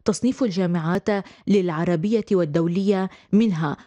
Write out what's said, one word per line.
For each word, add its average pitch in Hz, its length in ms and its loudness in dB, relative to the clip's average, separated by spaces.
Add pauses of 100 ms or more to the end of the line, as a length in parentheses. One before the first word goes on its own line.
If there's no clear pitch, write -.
تصنيف 240 380 -2
الجامعات 180 640 -2 (380)
للعربية 180 840 0
والدولية 180 800 0 (220)
منها 170 440 2 (100)